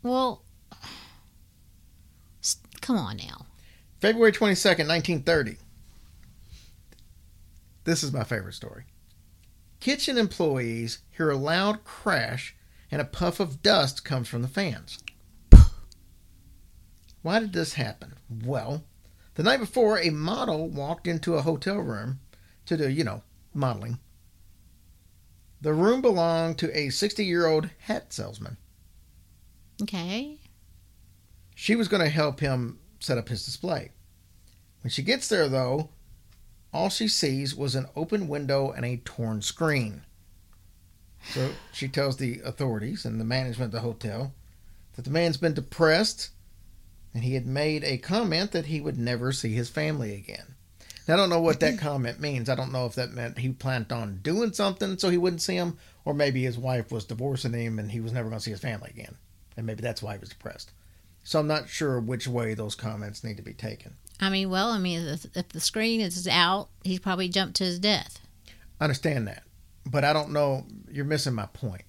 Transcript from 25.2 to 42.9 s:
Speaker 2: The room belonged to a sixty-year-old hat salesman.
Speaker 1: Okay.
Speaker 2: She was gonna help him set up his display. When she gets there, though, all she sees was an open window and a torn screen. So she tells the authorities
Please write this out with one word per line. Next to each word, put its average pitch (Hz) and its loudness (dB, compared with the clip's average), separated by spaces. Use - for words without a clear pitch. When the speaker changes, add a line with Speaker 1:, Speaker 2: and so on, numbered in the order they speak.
Speaker 2:
The 151 -2
room 202 4
belonged 165 2
to - -2
a 143 0
sixty-year-old 170 2
hat - -6
salesman. 104 -10
Speaker 1:
Okay. 208 -6
Speaker 2:
She - 2
was 233 0
gonna 180 2
help 147 0
him 127 -2
set 131 -2
up 110 -8
his 110 -6
display. - -6
When 123 -6
she - -4
gets 233 0
there, 170 2
though, 131 -2
all 175 0
she 220 -2
sees 139 0
was 135 -4
an 131 -4
open 175 -4
window 139 -2
and 127 -6
a 123 -4
torn 110 -4
screen. 131 -2
So 131 -2
she - -8
tells 135 -2
the 127 -4
authorities 123 -4